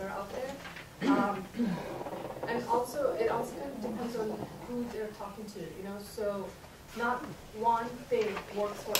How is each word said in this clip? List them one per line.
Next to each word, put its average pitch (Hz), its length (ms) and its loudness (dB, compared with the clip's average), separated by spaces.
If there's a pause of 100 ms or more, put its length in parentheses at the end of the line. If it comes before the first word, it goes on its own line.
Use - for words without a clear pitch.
are 196 60 -2
out 202 220 -4
there. - 800 -2
Um, 202 340 4 (1000)
and 240 220 2
also, 254 500 4
it 226 120 6
also 240 240 2
kind 277 180 -4
of 240 100 -6
depends 240 340 -2
on 214 300 -2 (220)
who 240 240 0
they're 214 160 -2 (100)
talking 202 280 -8
to, 196 140 -8
you 180 240 -8
know? 196 180 -6
So 202 440 -2 (520)
not - 260 2 (320)
one 233 300 6 (240)
thing 220 180 6 (280)
works 208 260 0
for 214 180 0